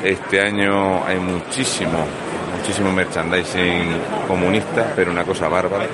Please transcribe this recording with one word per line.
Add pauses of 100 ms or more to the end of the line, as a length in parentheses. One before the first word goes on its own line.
Este
año
hay
muchísimo, (520)
muchísimo
merchandising (400)
comunista,
pero
una
cosa
bárbara